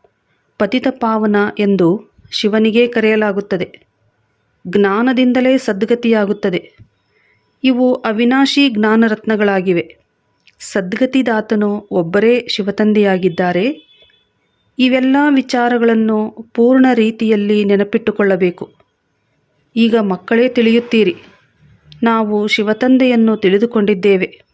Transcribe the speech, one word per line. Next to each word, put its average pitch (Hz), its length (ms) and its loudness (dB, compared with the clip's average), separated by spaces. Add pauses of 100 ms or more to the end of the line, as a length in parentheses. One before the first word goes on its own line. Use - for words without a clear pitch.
(580)
ಪತಿತ 214 320 -2
ಪಾವನ 220 460 -2 (220)
ಎಂದು 196 460 0 (260)
ಶಿವನಿಗೇ 220 560 0
ಕರೆಯಲಾಗುತ್ತದೆ. 214 1000 -2 (800)
ಜ್ಞಾನದಿಂದಲೇ 247 920 0
ಸದ್ಗತಿಯಾಗುತ್ತದೆ. 214 1120 -2 (920)
ಇವು 254 300 2
ಅವಿನಾಶಿ 262 760 0
ಜ್ಞಾನರತ್ನಗಳಾಗಿವೆ. 214 1300 0 (600)
ಸದ್ಗತಿದಾತನು 214 1300 -2
ಒಬ್ಬರೇ 202 580 0
ಶಿವತಂದೆಯಾಗಿದ್ದಾರೆ. 196 1400 -2 (880)
ಇವೆಲ್ಲ 254 380 2 (140)
ವಿಚಾರಗಳನ್ನು 233 1040 0 (180)
ಪೂರ್ಣ 262 400 4
ರೀತಿಯಲ್ಲಿ 214 680 0
ನೆನಪಿಟ್ಟುಕೊಳ್ಳಬೇಕು. 202 1080 -2 (1040)
ಈಗ 226 200 2
ಮಕ್ಕಳೇ 226 520 0
ತಿಳಿಯುತ್ತೀರಿ, 226 680 0 (840)
ನಾವು 220 440 -2
ಶಿವತಂದೆಯನ್ನು 226 920 0
ತಿಳಿದುಕೊಂಡಿದ್ದೇವೆ 202 1080 0 (120)